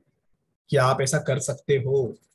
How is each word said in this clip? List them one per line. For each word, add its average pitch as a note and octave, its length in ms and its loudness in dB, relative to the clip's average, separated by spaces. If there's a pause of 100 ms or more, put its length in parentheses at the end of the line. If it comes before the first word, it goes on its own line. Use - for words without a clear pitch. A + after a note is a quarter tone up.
(720)
कि D3 60 2
आप C3 240 4
ऐसा C#3 180 0
कर C3+ 200 -2
सकते - 380 -2
हो। C3 400 -2 (180)